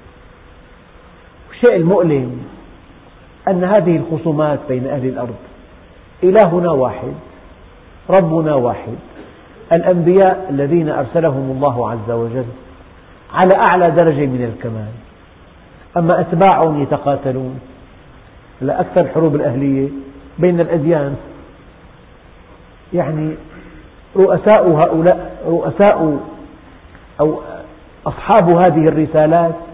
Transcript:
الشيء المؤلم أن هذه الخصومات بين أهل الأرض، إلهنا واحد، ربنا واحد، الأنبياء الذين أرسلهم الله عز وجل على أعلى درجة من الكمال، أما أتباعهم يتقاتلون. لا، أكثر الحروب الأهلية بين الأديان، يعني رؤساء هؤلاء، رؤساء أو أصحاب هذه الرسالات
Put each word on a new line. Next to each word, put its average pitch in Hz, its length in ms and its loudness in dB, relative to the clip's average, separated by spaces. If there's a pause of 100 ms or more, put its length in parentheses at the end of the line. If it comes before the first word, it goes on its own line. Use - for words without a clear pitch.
(1500)
الشيء 233 240 4
المؤلم 156 680 0 (1040)
أن 180 160 -2
هذه 180 320 2
الخصومات 151 640 -4 (100)
بين 127 180 -4
أهل 131 200 -6
الأرض، 120 300 -8 (840)
إلهنا 180 480 2
واحد، 127 420 -4 (1000)
ربنا 160 440 2
واحد، 117 420 -4 (760)
الأنبياء 175 800 2
الذين 143 380 0
أرسلهم 135 640 -2
الله 127 400 -2
عز 113 200 -8
وجل 117 340 -4 (880)
على 185 220 4
أعلى 180 340 2
درجة 151 360 2
من 123 280 -4
الكمال، 110 380 -10 (1040)
أما 170 240 2
أتباعهم 165 640 2
يتقاتلون. 135 800 -4 (1000)
لا، 143 200 -2
أكثر 175 200 0
الحروب 160 340 0
الأهلية 139 540 -2 (500)
بين 175 220 2
الأديان، 151 560 -2 (1800)
يعني 156 420 -4 (840)
رؤساء 190 520 4
هؤلاء، 165 800 0
رؤساء 160 760 0 (1000)
أو - 200 0 (680)
أصحاب 190 420 2
هذه 170 400 4
الرسالات 156 640 2 (200)